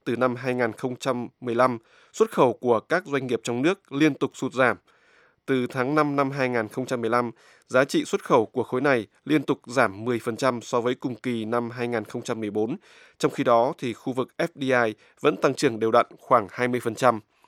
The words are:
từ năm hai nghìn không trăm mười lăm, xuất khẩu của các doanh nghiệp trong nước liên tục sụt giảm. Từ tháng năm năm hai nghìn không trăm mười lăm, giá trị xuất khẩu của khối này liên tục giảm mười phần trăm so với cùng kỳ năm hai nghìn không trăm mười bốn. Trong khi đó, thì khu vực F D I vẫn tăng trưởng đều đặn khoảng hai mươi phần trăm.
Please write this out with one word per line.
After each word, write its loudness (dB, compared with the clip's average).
từ -2
năm 2
hai -4
nghìn 0
không -6
trăm -4
mười -4
lăm, 2
xuất 2
khẩu 4
của 2
các -2
doanh -2
nghiệp 0
trong -4
nước -2
liên 2
tục -4
sụt -6
giảm. 2
Từ 0
tháng -4
năm 2
năm 0
hai -2
nghìn -2
không -8
trăm -4
mười -2
lăm, 0
giá 2
trị -2
xuất -4
khẩu 4
của -4
khối -4
này 2
liên 2
tục -2
giảm 0
mười -2
phần -6
trăm 0
so -2
với 0
cùng -6
kỳ -6
năm -2
hai -6
nghìn -2
không -10
trăm -6
mười -6
bốn. -2
Trong 0
khi -4
đó, 4
thì -6
khu -6
vực -4
F 0
D 2
I -2
vẫn 2
tăng 2
trưởng 0
đều 2
đặn 6
khoảng 2
hai -2
mươi -2
phần -4
trăm. 2